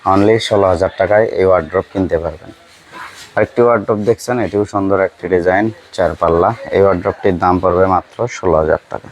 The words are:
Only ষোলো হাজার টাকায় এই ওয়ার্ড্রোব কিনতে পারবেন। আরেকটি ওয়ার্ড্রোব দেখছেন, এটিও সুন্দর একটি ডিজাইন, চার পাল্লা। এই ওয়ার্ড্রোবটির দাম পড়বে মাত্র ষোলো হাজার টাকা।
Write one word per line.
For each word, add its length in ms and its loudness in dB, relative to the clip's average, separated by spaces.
Only 240 4
ষোলো 260 2
হাজার 260 0
টাকায় 260 2
এই 100 2
ওয়ার্ড্রোব 440 0
কিনতে 320 -2
পারবেন। 260 -10
আরেকটি 320 0
ওয়ার্ড্রোব 320 0
দেখছেন, 260 -2
এটিও 180 -2
সুন্দর 240 0
একটি 260 -12
ডিজাইন, 320 0
চার 160 0
পাল্লা। 280 2
এই 100 4
ওয়ার্ড্রোবটির 580 0
দাম 200 2
পড়বে 220 2
মাত্র 220 -6
ষোলো 240 0
হাজার 200 0
টাকা। 200 -12